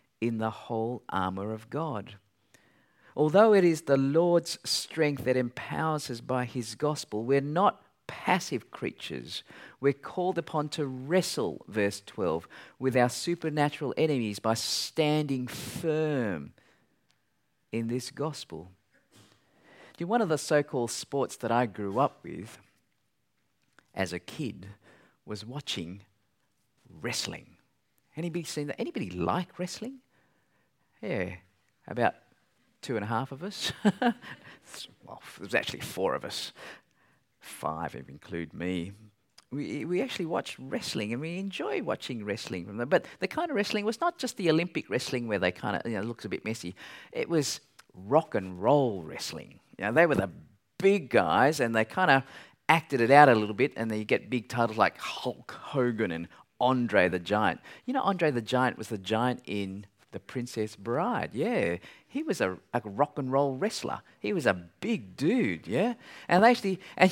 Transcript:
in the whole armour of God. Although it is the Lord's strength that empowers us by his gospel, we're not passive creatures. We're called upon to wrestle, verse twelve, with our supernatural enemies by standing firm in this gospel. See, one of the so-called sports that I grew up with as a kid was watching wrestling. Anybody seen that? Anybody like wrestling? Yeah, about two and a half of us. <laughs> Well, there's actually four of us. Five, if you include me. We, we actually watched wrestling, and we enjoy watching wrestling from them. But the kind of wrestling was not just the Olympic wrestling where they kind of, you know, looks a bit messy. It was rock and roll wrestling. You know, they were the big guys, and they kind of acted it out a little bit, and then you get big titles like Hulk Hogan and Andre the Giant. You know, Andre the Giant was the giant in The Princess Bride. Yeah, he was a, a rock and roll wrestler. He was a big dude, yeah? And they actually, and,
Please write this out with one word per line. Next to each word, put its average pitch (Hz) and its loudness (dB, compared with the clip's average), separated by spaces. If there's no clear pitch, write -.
in 113 0
the 110 0
whole 113 -4
armour 95 -2
of 110 -10
God. 123 -6
Although 185 6
it 196 8
is 160 4
the 139 4
Lord's 165 4
strength 147 0
that 127 2
empowers 151 -2
us 117 -8
by 123 -2
his 117 -6
gospel, 147 -4
we're 139 4
not 160 2
passive - -2
creatures. - -10
We're 139 4
called 180 -4
upon 151 -4
to 147 -4
wrestle, 131 -2
verse 101 0
twelve, 85 -2
with 127 2
our 123 6
supernatural 151 -2
enemies 123 0
by 113 2
standing 147 0
firm 135 -2
in 113 -4
this 123 -4
gospel. 92 -8
See, 170 -6
one 226 2
of 185 2
the 151 2
so-called 143 2
sports - -4
that 113 -2
I 120 4
grew 101 -4
up - 0
with 82 -12
as 90 -4
a 90 -4
kid 104 -10
was 104 -10
watching 101 -8
wrestling. - -6
Anybody 165 -4
seen 147 -6
that? - -6
Anybody 226 -4
like 175 -2
wrestling? 233 -8
Yeah, 90 -4
about 117 0
two 127 -4
and 101 -2
a 107 -6
half 117 -2
of 139 -14
us. - -8
<laughs> 233 4
Well, - -16
there's 95 -2
actually - -2
four 92 -2
of 71 -4
us. - -8
Five, 78 -6
if 65 -14
you - -16
include 82 -10
me. 90 -4
We, 135 -6
we 180 -2
actually 190 -6
watched - -6
wrestling, 131 -6
and 123 -4
we 170 -6
enjoy 202 -4
watching 123 -6
wrestling 101 -6
from 104 -10
them. 123 -4
But - 4
the - -2
kind 339 -2
of 285 -2
wrestling 208 -2
was 214 -2
not 349 0
just - -6
the 175 2
Olympic 160 2
wrestling 120 -2
where 101 2
they 92 2
kind 104 -2
of, - -4
you 107 -2
know, 95 -2
looks 113 -8
a 101 -8
bit - -6
messy. 101 -6
It - -4
was 156 0
rock 113 2
and 92 -6
roll 117 4
wrestling. - -10
You - -4
know, 107 0
they 160 6
were 147 4
the 95 0
big 190 4
guys, 117 4
and 117 0
they 110 4
kind 185 4
of 135 6
acted 147 4
it 117 6
out 143 12
a 120 10
little 107 2
bit, 131 2
and 113 -2
then 107 -2
you 107 -6
get - 0
big 117 -2
titles 117 0
like 98 4
Hulk - -8
Hogan 117 0
and 85 -6
Andre 113 4
the 90 0
Giant. 101 2
You 247 -4
know, 277 0
Andre 175 2
the 120 0
Giant 127 2
was 107 -8
the 110 -6
giant 110 0
in 101 -6
The 98 -10
Princess 117 -6
Bride. 139 -2
Yeah, 127 0
he 294 -6
was 262 -2
a, 92 -2
a 117 0
rock 107 -2
and 131 -2
roll 139 2
wrestler. - -4
He 208 -4
was 165 0
a 101 6
big 95 -6
dude, 165 2
yeah? 208 2
And 190 6
they 240 10
actually, 196 0
and, 185 6